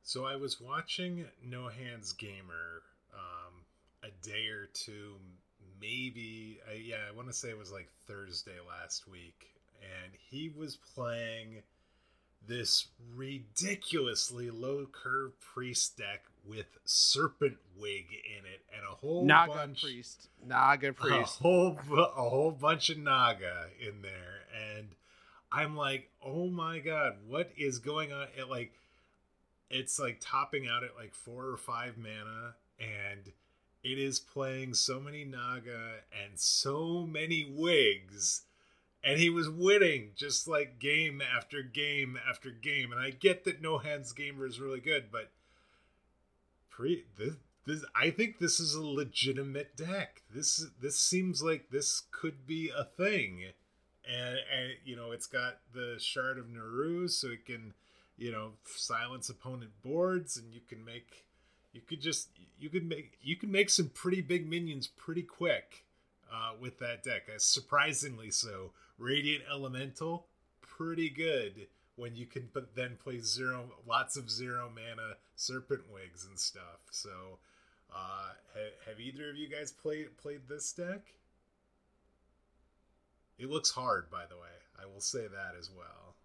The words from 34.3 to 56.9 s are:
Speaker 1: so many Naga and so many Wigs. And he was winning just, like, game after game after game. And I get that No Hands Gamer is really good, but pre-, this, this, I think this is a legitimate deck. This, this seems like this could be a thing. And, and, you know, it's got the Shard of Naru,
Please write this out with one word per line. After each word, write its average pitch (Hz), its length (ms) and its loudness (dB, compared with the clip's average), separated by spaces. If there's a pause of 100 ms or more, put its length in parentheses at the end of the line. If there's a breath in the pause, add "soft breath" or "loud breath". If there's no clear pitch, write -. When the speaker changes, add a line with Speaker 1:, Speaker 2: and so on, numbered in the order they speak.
Speaker 1:
so 131 260 4
many 147 240 -10
Naga 120 760 -6 (220)
and 101 160 -10
so 165 680 2
many 160 380 0
Wigs. 123 1000 4 (600)
And 139 180 4
he 170 100 10
was 165 200 2
winning 165 640 6
just, - 320 0
like, 147 300 0
game 143 420 2
after 131 420 -2
game 135 560 -2 (100)
after 131 220 -4
game. 127 420 -2
And 120 80 -2
I 135 100 0
get 180 340 4
that 156 160 -2
No 160 180 0
Hands 147 340 -4
Gamer 143 340 -6
is 120 140 -6
really 135 200 -4
good, 139 320 2
but 110 180 -6 (1400)
pre-, 151 340 0 (140)
this, 123 160 -2 (320)
this, 147 180 -2 (100)
I 143 160 6
think 214 280 0
this 170 220 4
is 151 140 0
a 156 100 -2
legitimate 139 920 0
deck. 175 460 -4 (120)
This, 151 300 2 (160)
this 143 160 0
seems 185 460 4
like 160 280 0
this - 420 0
could 139 340 -6
be 160 280 -2
a 139 100 -2
thing. 135 580 -2 (680)
And, 123 280 -4 (160)
and, 127 180 -2 (120)
you 127 120 -8
know, 117 160 -8
it's 117 140 -6
got 123 320 -2 (160)
the 120 240 -6
Shard 131 400 -2
of 120 120 -10
Naru, 135 580 -2